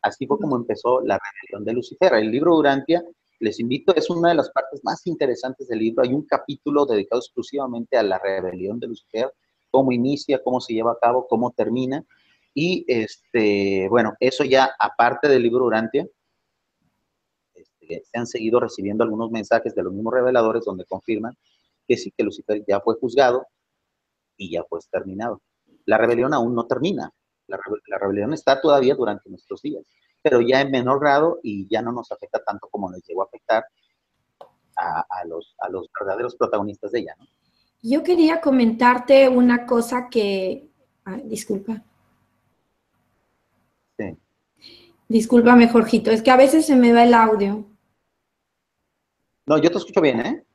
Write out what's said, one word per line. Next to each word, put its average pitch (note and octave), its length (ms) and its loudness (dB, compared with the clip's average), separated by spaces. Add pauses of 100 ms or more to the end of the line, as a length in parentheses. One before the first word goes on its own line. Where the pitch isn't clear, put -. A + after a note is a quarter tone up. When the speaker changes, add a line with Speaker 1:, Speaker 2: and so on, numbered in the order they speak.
Speaker 1:
Así A2 280 -4
fue C#3+ 100 0
como C#3+ 160 -4
empezó A#2+ 460 -2
la G2+ 180 -2
rebelión - 460 -14
de A2 80 -4
Lucifer. B2+ 420 0
El A2 160 0
libro D#3+ 240 2
Durantia, D3 500 2 (360)
les G#2+ 180 -4
invito, B2+ 380 -2
es D3+ 120 0
una E3+ 200 0
de E3+ 80 4
las C#3+ 140 0
partes - 340 -6
más - 240 -6
interesantes C3 580 -4
del A2 140 -6
libro. A#2 240 0
Hay B2 100 -2
un D3 100 -4
capítulo C#3+ 640 -2
dedicado A2+ 340 -2
exclusivamente B2 760 -8
a A2+ 80 0
la F#2+ 120 0
rebelión F#2+ 640 -6
de - 80 -10
Lucifer, A#2 460 -8 (400)
cómo C3 180 2
inicia, C3 500 -2
cómo B2 200 -4
se A#2 120 -10
lleva A2+ 200 -2
a A#2 80 -6
cabo, B2 260 0
cómo A#2+ 240 -2
termina. B2+ 540 -4 (500)
Y, E3+ 320 -2
este, G#2 1000 -2
bueno, A2 320 2
eso C3+ 240 0
ya C3 340 4
aparte A#2+ 480 0
del C3 160 4
libro A#2+ 220 2
Durantia, A2+ 420 0 (1500)
este, E2 500 -16
se - 140 -10
han A#2+ 100 -4
seguido A2+ 320 0
recibiendo G#2+ 420 -4
algunos A2+ 300 -4
mensajes A2+ 420 -2
de F#2+ 80 -2
los F2+ 100 -6
mismos A2 220 -6
reveladores A#2+ 500 0
donde F#2+ 200 -8
confirman A2 520 -8 (520)
que A#2+ 80 2
sí, - 200 -12
que A#2+ 60 -4
Lucifer G#2 460 -6
ya G2+ 120 0
fue A2+ 200 -2
juzgado B2+ 480 0 (880)
y F2+ 160 -14
ya E2+ 100 -6
fue E2+ 160 -10
exterminado. G2 640 -10 (440)
La G#2+ 120 2
rebelión A#2 360 2
aún A#2+ 200 -2
no A#2 140 -2
termina. C3+ 440 -4 (340)
La F#2+ 100 -12
rebe-, G2 300 -10
la G2 120 -8
rebelión G2+ 360 -4
está C3+ 260 0
todavía C#3 340 4
durante G#2 360 -6
nuestros G2 320 -16
días, D3+ 200 -10 (380)
pero B2+ 220 4
ya C3 180 4
en C#3 100 -2
menor C3 300 0
grado D3 420 2
y G2+ 240 -8
ya G#2+ 140 -2
no A#2 120 -6
nos A#2 200 -10
afecta - 320 -8
tanto G2+ 240 -8
como F#2+ 220 -8
les F2+ 160 -18
llegó F2 160 -6
a - 20 -2
afectar A2 400 -4 (1120)
a, E2+ 320 -6
a F#2 160 -12
los, E2 360 -14
a F2+ 100 -8
los F2+ 180 -10 (100)
verdaderos G#2 380 -6
protagonistas G#2 560 -4
de A#2 80 -4
ella, D#2+ 180 -14
¿no? - 80 -20 (540)
Speaker 2:
Yo C#4 220 -2
quería E4 400 2
comentarte B3 880 4
una B3 340 4
cosa B3 460 -2
que, G3+ 580 -2 (380)
ah, F#3+ 180 -10
disculpa. G#3+ 580 -8 (2250)
Speaker 1:
Sí. F2 160 -10 (960)
Speaker 2:
Discúlpame, A#3 600 6
Jorgito, A3+ 420 2
es A3 100 2
que C4 100 2
a B3+ 60 8
veces C#4 300 6
se C#4+ 100 4
me A#3+ 160 6
va A#3 120 8
el A#3+ 100 6
audio. G#3+ 500 2 (1800)
Speaker 1:
No, D3 100 4
yo D#3 140 4
te - 80 -4
escucho - 240 -2
bien, B2 180 2
¿eh? - 240 -6 (100)